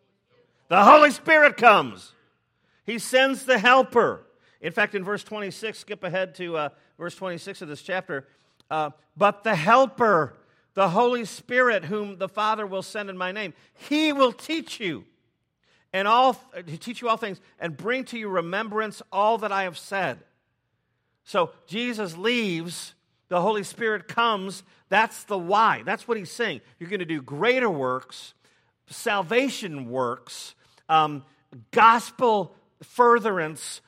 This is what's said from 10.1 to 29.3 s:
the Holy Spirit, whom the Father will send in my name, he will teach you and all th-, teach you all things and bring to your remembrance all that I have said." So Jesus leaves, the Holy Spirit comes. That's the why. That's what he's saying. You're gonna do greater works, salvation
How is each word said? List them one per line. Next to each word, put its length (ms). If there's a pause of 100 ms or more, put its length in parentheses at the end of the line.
the 160
Holy 340
Spirit, 640
whom 320
the 120
Father 380
will 160
send 260
in 80
my 140
name, 220 (200)
he 380
will 220
teach 480
you 240 (840)
and 160
all 260
th-, 460
teach 220
you 80
all 80
things 220 (200)
and 180
bring 280
to 120
your 120
remembrance 720 (100)
all 280
that 120
I 120
have 140
said." 460 (1000)
So 260 (160)
Jesus 500
leaves, 800 (320)
the 140
Holy 220
Spirit 440
comes. 560 (260)
That's 360
the 120
why. 460
That's 240
what 100
he's 140
saying. 300 (180)
You're 100
gonna 160
do 160
greater 480
works, 640 (540)
salvation 1040